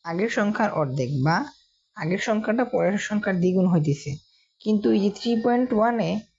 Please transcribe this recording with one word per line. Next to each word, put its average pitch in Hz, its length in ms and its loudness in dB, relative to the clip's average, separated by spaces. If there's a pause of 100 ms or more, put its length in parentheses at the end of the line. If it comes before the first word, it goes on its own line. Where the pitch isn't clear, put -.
আগের 175 260 -2
সংখ্যার 214 420 0 (100)
অর্ধেক 131 280 -2 (160)
বা 160 100 2 (600)
আগের 180 320 -4
সংখ্যাটা 220 360 0
পরের 180 340 0
সংখ্যার 208 440 -2
দ্বিগুণ 185 320 2
হইতেছে, 151 380 0 (520)
কিন্তু 214 320 0
এই 208 80 4
যে 202 140 2
থ্রি 240 140 -2 (120)
পয়েন্ট 247 300 2
ওয়ানে 220 360 2 (300)